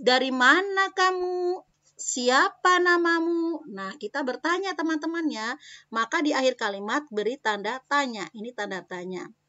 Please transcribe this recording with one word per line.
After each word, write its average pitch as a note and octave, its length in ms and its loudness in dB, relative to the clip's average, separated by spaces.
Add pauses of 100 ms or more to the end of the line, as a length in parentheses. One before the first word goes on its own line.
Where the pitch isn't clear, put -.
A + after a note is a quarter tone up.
Dari B3+ 320 2
mana F#4+ 640 4
kamu? F4+ 640 0 (400)
Siapa E4 800 2
namamu? E4+ 880 2
Nah, F#3+ 320 -10
kita C#4 240 -6
bertanya, E4+ 480 -2
teman-teman D#4+ 560 -2
ya. A#3 320 -4 (320)
Maka A3+ 320 0
di D4 80 2
akhir C4 240 2
kalimat G#3 560 -4
beri G#3 240 -2
tanda G#3+ 560 -4
tanya. B3+ 400 -2
Ini A#3 240 -12
tanda G3 240 -6
tanya. F3+ 480 -10 (220)